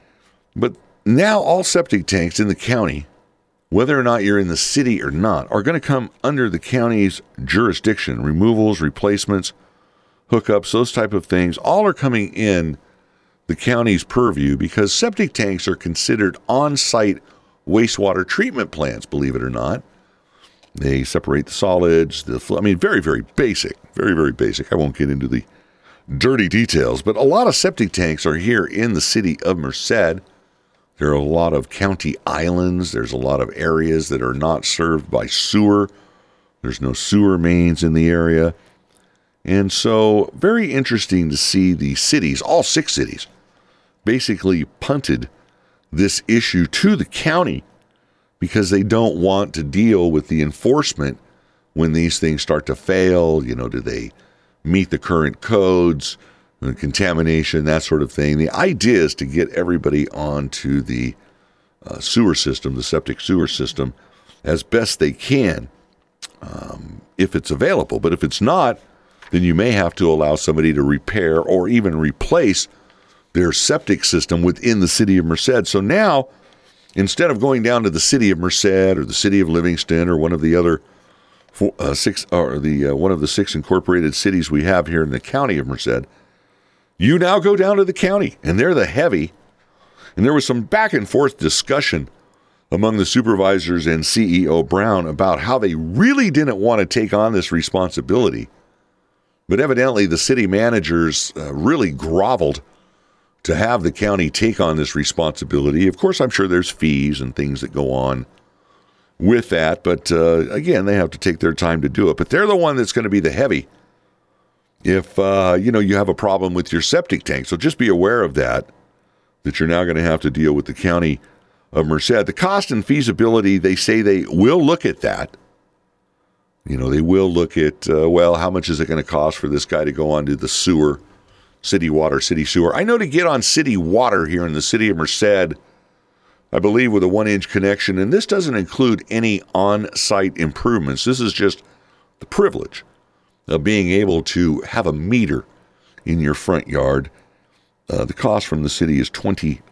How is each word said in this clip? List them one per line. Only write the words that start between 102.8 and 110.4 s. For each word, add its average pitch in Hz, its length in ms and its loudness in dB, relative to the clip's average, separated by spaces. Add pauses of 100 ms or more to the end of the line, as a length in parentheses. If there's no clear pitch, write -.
to 85 140 -2
have 110 260 0
the 80 80 0
county 95 380 0
take 110 320 0
on 80 160 0
this 73 180 -4
responsibility. 73 920 0
Of - 80 -2
course, 190 240 -2
I'm 131 80 0
sure 98 180 -2
there's 90 220 0
fees 71 540 -2
and 65 120 -8
things 71 280 -6
that 64 100 -10
go 69 180 -2
on 65 360 -4 (920)
with 113 300 0
that, 80 340 -2
but, 87 300 -2
uh, 82 380 2